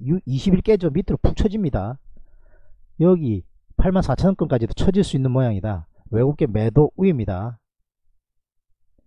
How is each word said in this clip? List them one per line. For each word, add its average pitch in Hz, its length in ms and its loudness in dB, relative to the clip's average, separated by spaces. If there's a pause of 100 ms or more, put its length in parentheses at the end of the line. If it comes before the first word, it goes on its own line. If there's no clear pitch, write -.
유-, 170 200 -2
이십일 180 360 0
깨져 190 280 0
밑으로 151 320 -2
푹 - 140 2
쳐집니다. 139 640 -2 (1000)
여기 156 440 2 (340)
팔만 185 240 2
사천 139 280 0
원권까지도 127 440 -2
쳐질 196 300 2
수 - 140 -2
있는 131 140 0
모양이다. 104 560 -2 (220)
외국계 135 380 0
매도 110 480 2
우위입니다. 117 640 -2 (1500)